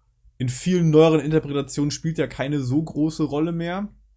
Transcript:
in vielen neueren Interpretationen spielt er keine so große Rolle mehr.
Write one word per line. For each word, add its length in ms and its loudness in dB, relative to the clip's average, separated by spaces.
in 100 -2
vielen 400 2
neueren 300 6
Interpretationen 720 -2
spielt 260 -6
er 100 -2
keine 340 -4
so 200 0
große 420 -4
Rolle 280 -2
mehr. 380 -6